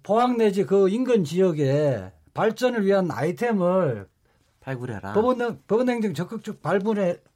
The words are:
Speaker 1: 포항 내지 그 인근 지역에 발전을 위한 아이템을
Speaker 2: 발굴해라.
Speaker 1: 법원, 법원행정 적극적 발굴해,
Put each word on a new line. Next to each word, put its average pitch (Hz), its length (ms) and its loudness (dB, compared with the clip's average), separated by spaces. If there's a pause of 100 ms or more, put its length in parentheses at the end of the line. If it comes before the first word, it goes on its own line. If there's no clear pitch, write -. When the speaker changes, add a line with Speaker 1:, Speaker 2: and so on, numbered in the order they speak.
Speaker 1:
포항 240 340 2
내지 202 280 2
그 190 240 4
인근 233 340 2
지역에 147 880 0 (220)
발전을 220 520 0
위한 190 260 2
아이템을 175 960 0 (540)
Speaker 2:
발굴해라. 120 520 -8
Speaker 1:
법원, 233 540 0
법원행정 226 460 0
적극적 190 480 -10
발굴해, 196 560 -2 (180)